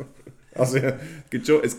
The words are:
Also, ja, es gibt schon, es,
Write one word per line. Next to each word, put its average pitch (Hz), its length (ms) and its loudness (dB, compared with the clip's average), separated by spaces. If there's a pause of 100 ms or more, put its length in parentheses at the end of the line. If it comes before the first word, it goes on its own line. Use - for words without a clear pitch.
(540)
Also, 127 240 2
ja, 131 120 2
es 151 400 -10
gibt 123 180 -6
schon, 151 160 6
es, 123 160 -2